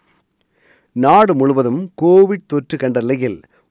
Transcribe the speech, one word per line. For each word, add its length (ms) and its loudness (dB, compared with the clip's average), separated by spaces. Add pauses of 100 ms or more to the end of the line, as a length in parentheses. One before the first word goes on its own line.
(960)
நாடு 400 2
முழுவதும் 460 -2 (200)
கோவிட் 460 2
தொற்று 300 -8
கண்ட 220 -4
நிலையில் 400 -4 (320)